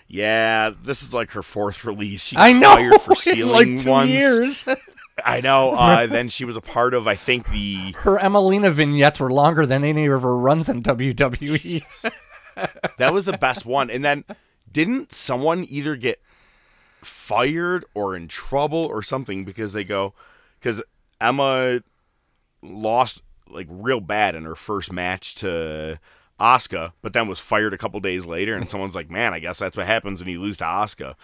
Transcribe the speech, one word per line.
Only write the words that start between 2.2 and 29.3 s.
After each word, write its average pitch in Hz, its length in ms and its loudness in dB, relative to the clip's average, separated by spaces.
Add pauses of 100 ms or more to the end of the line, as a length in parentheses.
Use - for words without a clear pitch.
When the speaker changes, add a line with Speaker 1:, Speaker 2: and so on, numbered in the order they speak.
Speaker 1:
She - 140 -6
Speaker 2:
I 233 160 10
Speaker 1:
got 247 80 6
Speaker 2:
know! - 140 12
Speaker 1:
fired 160 260 8
for - 100 4
Speaker 2:
<laughs> - 0 -
In, - 60 6
Speaker 1:
stealing 240 580 4
Speaker 2:
like, 262 80 -4
two 254 60 0
Speaker 1:
once. 262 220 6
Speaker 2:
years. 269 540 2 (600)
Speaker 1:
I 123 160 0
know. 135 300 4
Uh, 117 360 6
<laughs> - 0 -
then 117 220 -2
she 127 160 -8
was 120 100 -6
a 110 60 -8
part 123 320 0
of, 117 140 0
I 104 80 2
think, 123 340 -2
the 98 480 -4
Speaker 2:
Her 202 200 2
Emelina 196 540 4
vignettes 147 480 2
were 131 120 -2
longer 147 340 4
than 135 180 0
any 151 220 0
of 135 160 2
her 123 160 2
runs 143 320 2
in 123 120 -4
W 131 320 -2
W 139 500 -2
E. 170 180 -6 (220)
<laughs> 226 80 -4 (880)
Speaker 1:
That 135 160 2
was 190 120 -2
the 190 120 -4
best 120 300 -2
one. 127 240 -2
And 127 120 -4
then 143 200 0 (480)
didn't 208 400 -2
someone 143 580 -2
either 143 260 -6
get 120 240 -4 (840)
fired 165 880 -4
or 101 220 -6
in 85 120 -14
trouble 147 560 -4
or 110 200 -8
something 104 420 -8
because 98 280 -10
they 104 100 -6
go, 98 320 -6 (440)
'cause 113 220 -6 (400)
Emma 131 600 0 (840)
lost, 110 580 -2 (260)
like, 87 220 -14
real 110 300 -4
bad 104 340 0
in 80 120 -12
her 80 100 -12
first 101 360 -8
match 90 440 -6
to 80 640 -6 (400)
Asuka, 98 540 0 (100)
but 104 100 -10
then 117 140 -2
was 92 120 -8
fired 107 360 -2
a - 20 -10
couple 104 220 -8
days 92 260 -6
later, 92 300 -6
and 90 120 -8
someone's 98 280 -10
like, 82 160 -12
"Man, 101 240 -4